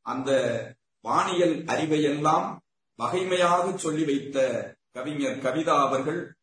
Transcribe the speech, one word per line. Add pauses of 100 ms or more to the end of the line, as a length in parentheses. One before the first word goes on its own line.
அந்த (680)
வானியல்
அறிவையெல்லாம் (400)
வகைமையாக
சொல்லி
வைத்த (240)
கவிஞர்
கவிதா
அவர்கள்